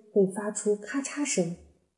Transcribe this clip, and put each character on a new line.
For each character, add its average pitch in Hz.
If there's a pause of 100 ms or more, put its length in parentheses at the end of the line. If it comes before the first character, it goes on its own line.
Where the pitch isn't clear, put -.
(140)
会 196
发 202
出 208
咔 240
嚓 285
声， 175 (420)